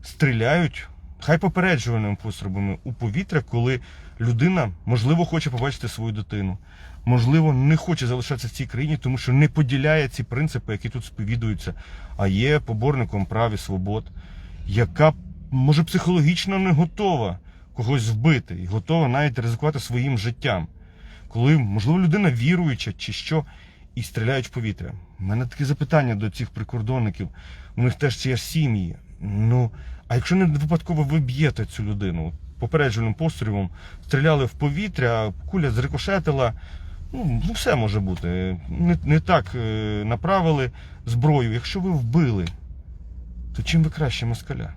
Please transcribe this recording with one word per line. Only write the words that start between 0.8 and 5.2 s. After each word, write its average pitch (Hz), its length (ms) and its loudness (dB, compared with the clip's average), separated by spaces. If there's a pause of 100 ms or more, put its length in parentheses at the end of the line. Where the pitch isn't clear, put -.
хай 160 180 2
попереджувальними 120 840 0
пострілами, 98 600 -4
у 123 100 -8
повітря, 135 480 -2
коли 123 380 0 (400)
людина, 123 500 2 (160)
можливо, 127 400 4